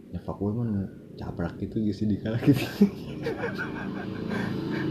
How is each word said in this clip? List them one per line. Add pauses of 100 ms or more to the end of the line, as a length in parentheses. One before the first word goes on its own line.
Ya
fuck
boy
mah
nu (340)
cabrak
gitu
geus
dikalah
gitu.
<laughs> (2000)